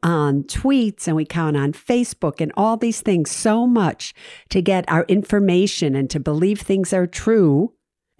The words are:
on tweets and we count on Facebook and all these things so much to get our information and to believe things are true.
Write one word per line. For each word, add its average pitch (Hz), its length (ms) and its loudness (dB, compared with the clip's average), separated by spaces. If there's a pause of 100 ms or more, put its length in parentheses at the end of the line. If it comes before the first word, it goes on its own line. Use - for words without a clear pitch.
on 147 420 0
tweets 247 640 -2
and 156 80 0
we 156 80 0
count 156 320 -2
on 143 160 0
Facebook 240 680 -4
and 156 160 -2
all 220 200 0
these 226 240 -2
things 175 320 0
so 226 340 0
much 226 480 0 (360)
to 185 120 0
get 185 260 0
our 165 160 2
information 190 920 2
and 139 140 -2
to 151 100 -4
believe 170 400 0
things 196 320 -2
are 180 160 0
true. 185 640 2 (480)